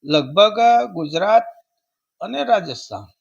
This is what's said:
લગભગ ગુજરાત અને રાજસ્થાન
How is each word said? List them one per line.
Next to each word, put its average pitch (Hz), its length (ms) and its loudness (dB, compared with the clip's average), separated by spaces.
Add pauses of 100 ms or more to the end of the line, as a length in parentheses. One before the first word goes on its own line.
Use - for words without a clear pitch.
લગભગ 156 540 2 (340)
ગુજરાત 175 500 0 (760)
અને 131 240 -8
રાજસ્થાન 151 640 -4 (140)